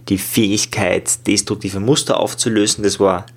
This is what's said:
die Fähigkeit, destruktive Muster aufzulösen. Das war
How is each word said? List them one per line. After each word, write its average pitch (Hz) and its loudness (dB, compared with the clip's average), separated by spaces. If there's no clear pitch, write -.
die 98 2
Fähigkeit, 98 0
destruktive 98 -2
Muster 120 0
aufzulösen. 107 0
Das 98 0
war 95 2